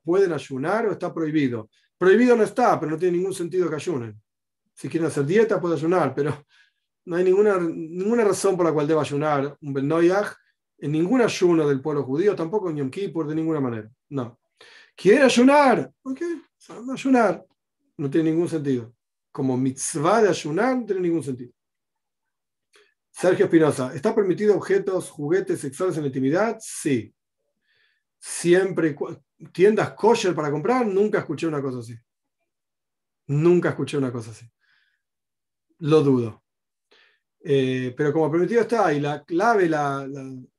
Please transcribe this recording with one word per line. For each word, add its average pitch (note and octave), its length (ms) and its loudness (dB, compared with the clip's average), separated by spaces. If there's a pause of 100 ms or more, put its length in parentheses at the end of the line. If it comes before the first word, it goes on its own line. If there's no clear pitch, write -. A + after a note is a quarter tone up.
¿Pueden F3+ 300 2
ayunar D3+ 560 -4
o F#3 40 -2
está F3 220 -8
prohibido? D3 540 -2 (280)
Prohibido A3+ 380 6
no A3 80 4
está, G3 380 2
pero D#3 100 -4
no D#3 80 -4
tiene F3 180 0
ningún F#3 160 -2
sentido F3+ 360 -2
que D3+ 80 -4
ayunen. A#2 440 -6 (520)
Si - 160 -12
quieren D#3+ 180 -2
hacer C#3+ 180 -2
dieta, G3+ 360 2
puede E3+ 160 -2
ayunar, D#3 380 0
pero C#3+ 300 -4 (640)
no E3+ 100 -6
hay F3+ 80 0
ninguna, F#3+ 340 4
ninguna F3 680 -2
razón F#3+ 320 0
por F3 80 0
la D#3+ 80 2
cual D3 140 0
deba D#3 160 0
ayunar C#3+ 580 -4
un C#3+ 140 -10
Ben C3+ 120 -4
Noyaj F3 460 2 (460)
en D3 140 -6
ningún F3+ 280 0
ayuno E3+ 480 2
del C3+ 120 0
pueblo D3 220 -4
judío, D#3+ 320 0
tampoco F3 360 -4
en D3+ 60 -6
Yom C3+ 140 -4
Kippur, E3 380 -6
de D#3 60 -6
ninguna D#3+ 260 -2
manera. A2+ 300 -6 (180)
No. B2 300 -10 (580)
¿Quiere B3+ 280 4
ayunar? B3+ 680 4 (100)
Ok, C4+ 200 -10 (480)
anda B3 220 -14
a B3 40 -8
ayunar. A#3+ 500 2 (520)
No C#3 120 -4
tiene D#3+ 200 0
ningún E3 180 0
sentido. C3+ 460 -4 (360)
Como C3 260 -2
mitzvah C#3+ 680 0
de G3+ 80 4
ayunar, F#3+ 480 -2
no A3+ 80 -8
tiene F#3+ 160 -4
ningún E3 200 -2
sentido. B2 300 -10 (1600)
Sergio F3+ 340 0
Espinosa, D3 500 2
¿está G#3+ 200 -2
permitido G3 420 2
objetos, F#3+ 540 -2
juguetes F3 500 -2
sexuales D#3 360 -4
en D#3 60 -4
la C#3+ 60 -4
intimidad? D#3+ 520 -2
Sí. B2 540 -4 (1040)
Siempre F3 720 0
y C#3+ 60 -2
cua-, - 280 -10 (300)
tiendas G3 400 4
kosher G#3+ 420 2
para D3+ 160 -2
comprar, A3+ 360 0
nunca G3+ 320 0
escuché D#3 280 -6
una D3 160 -4
cosa B2+ 160 -6
así. A#2 160 -14 (1300)
Nunca E3 400 4
escuché C#3+ 300 -4
una C3 120 -2
cosa A2+ 220 -12
así. A#2 140 -20 (1300)
Lo D#3 240 4
dudo. B2 400 2 (1040)
Eh, C3 480 0
pero D3 180 0
como D#3 180 0
permitido F3+ 320 2
está, A3 300 2
y D3 80 0
la D3 220 -4
clave, F#3+ 460 2
la, C#3 380 -2
la, C3+ 280 -12 (240)